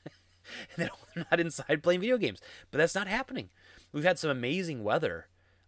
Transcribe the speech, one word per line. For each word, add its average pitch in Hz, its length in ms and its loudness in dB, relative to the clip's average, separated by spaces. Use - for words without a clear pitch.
And - 320 -14
they 170 120 -2
don't, - 120 -14
they're 170 160 -6
not 170 100 6
inside 151 420 0
playing 180 180 4
video 247 180 2
games. 127 220 0
But 135 80 -4
that's 160 160 4
not 190 140 -2
happening. 226 400 -4
We've 147 120 0
had 180 140 4
some 156 120 0
amazing 135 540 -2
weather. 104 440 0